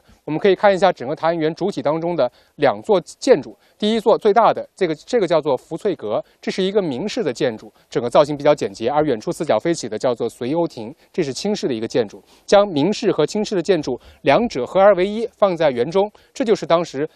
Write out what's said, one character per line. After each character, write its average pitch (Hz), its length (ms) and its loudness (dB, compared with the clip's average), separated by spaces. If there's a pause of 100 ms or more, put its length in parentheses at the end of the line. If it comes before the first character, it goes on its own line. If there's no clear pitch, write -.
(240)
我 - 80 -8
们 156 80 -4
可 208 80 2
以 190 60 6
看 202 200 4
一 185 40 0
下 180 140 2
整 127 160 -6
个 147 80 -6
塔 165 180 0
影 170 60 -4
园 156 160 0
主 190 160 -4
体 - 100 -6
当 156 180 -2
中 170 160 -4
的 127 160 2 (260)
两 117 260 2
座 190 180 2
建 - 400 2
筑， 113 160 -14 (220)
第 214 160 0
一 233 40 -2
座 208 160 2
最 202 160 2
大 196 220 4
的 113 220 -10
这 190 120 0
个， 160 60 -2
这 240 260 -4
个 185 80 0
叫 160 140 2
做 143 160 0
福 - 180 -12
翠 175 200 -4
阁， 113 280 -4 (160)
这 - 120 -8
是 - 100 -4
一 190 100 -2
个 214 80 0
明 170 300 -4
式 240 140 -4
的 139 100 -2
建 120 240 -2
筑， 110 160 -20 (160)
整 147 120 -4
个 120 60 -2
造 156 160 6
型 143 140 -4
比 139 60 -8
较 147 100 4
简 117 180 -4
洁； 113 160 -6
而 147 160 0
远 131 160 -2
处 175 120 -8
四 170 120 -6
角 135 140 2
飞 170 160 -2
起 135 160 -8
的 107 80 -6
叫 123 160 -2
做 117 160 -6
随 127 240 -6
欧 170 140 -2
亭， 113 260 -12 (180)
这 - 120 -4
是 135 100 -6
清 208 220 -4
式 185 120 -4
的 139 60 -4
一 113 60 -4
个 110 80 -6
建 120 200 0
筑， - 160 -20 (220)
将 208 220 4
明 170 260 0
式 202 180 -2
和 151 140 0
清 214 180 -2
式 202 120 -6
的 175 60 0
建 170 200 0
筑 127 180 -6 (220)
两 160 260 4
者 131 160 -6
合 170 160 0
而 202 140 8
为 180 120 0
一， 214 300 -4
放 185 220 -4
在 156 140 2
园 123 180 -2
中， 190 200 0 (220)
这 - 140 -6
就 214 80 2
是 170 100 -2
当 165 220 0
时 117 300 -6